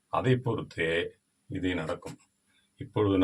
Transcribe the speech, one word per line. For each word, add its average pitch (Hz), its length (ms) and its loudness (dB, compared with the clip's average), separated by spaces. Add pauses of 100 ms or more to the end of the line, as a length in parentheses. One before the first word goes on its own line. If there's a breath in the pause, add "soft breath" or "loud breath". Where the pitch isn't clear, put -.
(120)
அதை 127 220 2 (100)
பொறுத்தே 82 460 -2 (680)
இது 92 240 -2
நடக்கும். 85 380 -8 (640)
இப்பொழுது 104 440 2